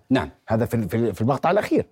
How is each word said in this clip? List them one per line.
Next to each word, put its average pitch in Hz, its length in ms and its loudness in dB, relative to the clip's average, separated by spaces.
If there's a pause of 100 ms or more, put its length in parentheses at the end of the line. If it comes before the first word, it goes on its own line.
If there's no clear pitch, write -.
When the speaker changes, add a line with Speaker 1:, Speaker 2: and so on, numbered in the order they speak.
Speaker 1:
نعم. 90 200 0 (180)
Speaker 2:
هذا 113 180 0
في - 80 -6
ال-، 113 160 -2
في 110 80 -2
ال-، 113 180 0
في - 60 -4
المقطع 135 300 0
الأخير. 208 400 0